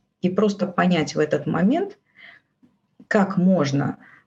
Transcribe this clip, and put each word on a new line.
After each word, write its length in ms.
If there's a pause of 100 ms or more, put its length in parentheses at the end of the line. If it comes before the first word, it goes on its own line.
(220)
И 80
просто 380
понять 480
в 40
этот 260
момент – 520 (1120)
как 300
можно, 580 (300)